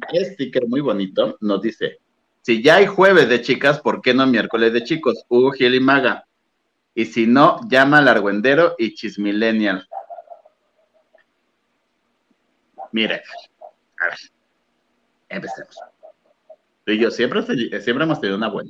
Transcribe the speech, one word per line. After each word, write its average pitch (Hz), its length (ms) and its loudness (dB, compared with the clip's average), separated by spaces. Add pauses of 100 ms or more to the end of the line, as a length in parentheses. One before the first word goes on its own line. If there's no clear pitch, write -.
(140)
sticker 135 540 -4
muy 131 140 -4
bonito, 101 600 -4
nos 101 220 -2
dice, 104 340 -6 (460)
"Si 113 180 0
ya 151 140 6
hay 196 100 6
jueves 185 420 4
de 117 140 2
chicas, 143 400 0
¿por 101 220 -4
qué 127 100 2
no 131 140 2
miércoles 113 440 0
de 117 120 -2
chicos? 131 460 -4
Hugo, 127 240 2
Gil 123 200 0
y 127 60 2
Maga. 131 480 0 (640)
Y 110 120 -2
si 113 200 -2
no, 143 340 4 (100)
llama 139 280 4
al 143 100 6
argüendero 113 720 2
y 110 160 -4
chismillennial." 104 960 -4 (3000)
Mira, 107 280 -4 (800)
a 87 60 -6
ver, - 140 -8 (1120)
empecemos. - 500 -14 (1040)
Tú 107 60 -2
y 107 80 0
yo 117 100 2
siempre, 127 320 -4 (400)
siempre 127 220 -2
hemos 156 180 -2
tenido 98 160 -4
una 110 120 -4
buena 92 200 -10